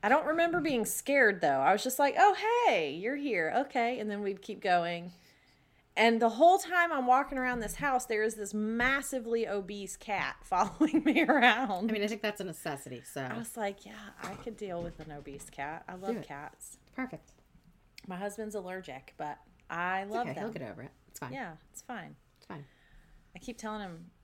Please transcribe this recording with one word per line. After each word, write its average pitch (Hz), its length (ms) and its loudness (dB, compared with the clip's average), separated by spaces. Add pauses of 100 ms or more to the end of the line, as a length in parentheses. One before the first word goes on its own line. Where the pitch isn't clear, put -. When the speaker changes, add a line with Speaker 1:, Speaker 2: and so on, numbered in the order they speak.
Speaker 1:
I 208 80 2
don't 285 160 4
remember 330 340 2
being 269 240 0
scared, 226 560 2
though. 139 200 4
I 147 120 6
was 208 100 4
just 254 160 -4
like, 285 200 4
"Oh, 392 160 8 (320)
hey, 170 240 4
you're 202 260 -4
here. 214 400 0
Okay." 254 440 0
And 214 100 -4
then 202 120 -6
we'd 196 200 -4
keep 202 180 -10
going. 175 520 0 (840)
And 226 240 6
the 233 80 6
whole 330 300 8
time 349 340 2
I'm 262 140 0
walking 277 320 4
around 247 220 -2
this 208 160 -6
house, 262 280 0
there 214 180 0
is 220 120 0
this 208 180 -8
massively 233 960 0
obese 196 480 -6
cat 170 420 -4
<laughs> - 40 -20
following 294 600 2
me 311 180 4
around. 233 680 4
Speaker 2:
I 220 60 0
mean, 208 80 0
I 208 40 0
think 214 140 -4
that's 208 220 -4
a - 20 -4
necessity, 139 560 -8 (100)
so. 139 120 -8
Speaker 1:
I 131 160 -6
was 226 180 -10
like, 202 300 -6
"Yeah, 214 80 -20 (280)
I 190 120 -10
could 226 240 -12
deal 180 240 -6
with 165 180 -10
an 156 100 -14
obese 143 380 -14
cat. 147 400 -10
I 180 60 -12
love 196 220 -4
Speaker 2:
Do - 40 -6
it. - 80 -14
Speaker 1:
cats." - 480 -14 (180)
Speaker 2:
Perfect. - 380 -10 (760)
Speaker 1:
My 185 100 -8
husband's 208 380 -8
allergic, 180 600 -10
but 151 220 -8 (320)
I 180 320 -2
Speaker 2:
It's 202 100 -10
Speaker 1:
love 233 140 -2
Speaker 2:
okay. 139 80 -6
Speaker 1:
them. 170 100 -6
Speaker 2:
He'll 226 80 -6
get 143 180 -10
over 110 120 -14
it. 143 80 -14 (180)
It's - 100 -20
fine. 139 140 -10
Speaker 1:
Yeah, 233 200 -10 (200)
it's - 80 -18
fine. 165 340 -12 (220)
Speaker 2:
It's - 100 -20
fine. 151 200 -14 (680)
Speaker 1:
I - 40 -18
keep 240 180 -12
telling 214 240 -8
him 175 300 -12 (140)